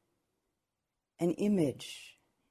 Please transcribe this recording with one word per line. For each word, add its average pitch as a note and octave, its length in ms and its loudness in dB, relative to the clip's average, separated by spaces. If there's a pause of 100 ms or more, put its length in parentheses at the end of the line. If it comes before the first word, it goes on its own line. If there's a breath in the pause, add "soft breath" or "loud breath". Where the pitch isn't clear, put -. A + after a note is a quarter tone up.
(1160)
an E3+ 140 2
image, - 880 0 (320)